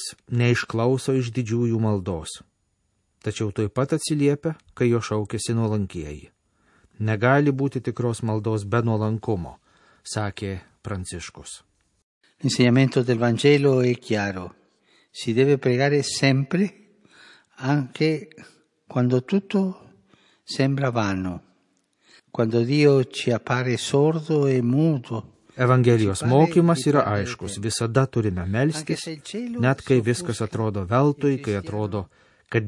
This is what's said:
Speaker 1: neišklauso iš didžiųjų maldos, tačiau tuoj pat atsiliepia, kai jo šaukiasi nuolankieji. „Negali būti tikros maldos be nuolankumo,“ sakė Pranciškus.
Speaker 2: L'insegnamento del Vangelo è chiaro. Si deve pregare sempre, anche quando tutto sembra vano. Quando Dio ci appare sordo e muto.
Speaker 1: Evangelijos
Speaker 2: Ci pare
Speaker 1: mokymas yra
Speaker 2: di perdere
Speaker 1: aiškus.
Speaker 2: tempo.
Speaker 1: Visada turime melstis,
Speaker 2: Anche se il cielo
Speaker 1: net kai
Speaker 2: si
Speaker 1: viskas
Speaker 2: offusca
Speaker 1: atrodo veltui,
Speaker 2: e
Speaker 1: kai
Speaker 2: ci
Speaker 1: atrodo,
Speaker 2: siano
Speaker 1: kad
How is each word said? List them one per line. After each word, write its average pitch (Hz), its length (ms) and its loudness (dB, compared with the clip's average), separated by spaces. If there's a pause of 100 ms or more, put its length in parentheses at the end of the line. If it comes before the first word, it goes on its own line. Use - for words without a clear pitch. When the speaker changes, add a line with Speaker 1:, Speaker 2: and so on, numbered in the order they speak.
(300)
Speaker 1:
neišklauso 120 880 0
iš 120 160 -4
didžiųjų 117 480 0
maldos, 98 640 -4 (800)
tačiau 107 260 -4
tuoj 107 220 -2
pat 139 240 -2
atsiliepia, 143 560 0 (240)
kai 123 140 2
jo 117 100 2
šaukiasi 107 560 -4
nuolankieji. 92 720 -4 (720)
„Negali 123 520 2
būti 135 300 -2
tikros 120 400 -4
maldos 107 440 -2
be 117 160 0
nuolankumo,“ 107 760 -2 (460)
sakė 98 560 -6 (220)
Pranciškus. - 800 -12 (800)
Speaker 2:
L'insegnamento 127 640 4
del 120 140 0
Vangelo 131 640 4
è 120 160 0
chiaro. 101 560 -4 (580)
Si - 220 -6
deve 135 240 4
pregare 135 460 2
sempre, 143 680 0 (800)
anche 147 760 -2 (560)
quando 123 380 2
tutto 196 640 -2 (540)
sembra 135 480 -2
vano. 95 500 -2 (880)
Quando 117 340 0
Dio 139 420 4
ci - 260 -4
appare 123 460 -2
sordo 151 720 0
e 131 140 2
muto. 123 720 0 (220)
Speaker 1:
Evangelijos 120 640 4
Speaker 2:
Ci - 60 -8
pare 120 100 4
Speaker 1:
mokymas 165 500 4
yra 143 140 4
Speaker 2:
di - 60 2
perdere 101 200 -2
Speaker 1:
aiškus. - 280 -10
Speaker 2:
tempo. 104 140 -6
Speaker 1:
Visada 117 380 0
turime 98 400 -2
melstis, 131 320 0
Speaker 2:
Anche 156 180 -6
se - 160 -12
il 156 120 -12
cielo 240 360 -8
Speaker 1:
net 127 220 0
kai - 160 2
Speaker 2:
si 120 40 2
Speaker 1:
viskas 120 380 -2
Speaker 2:
offusca 117 40 -2
Speaker 1:
atrodo 104 420 -4
veltui, 143 480 2
Speaker 2:
e 131 80 -4
Speaker 1:
kai 107 120 -2
Speaker 2:
ci 98 40 0
Speaker 1:
atrodo, 104 400 -4
Speaker 2:
siano 98 120 -6 (400)
Speaker 1:
kad 113 180 0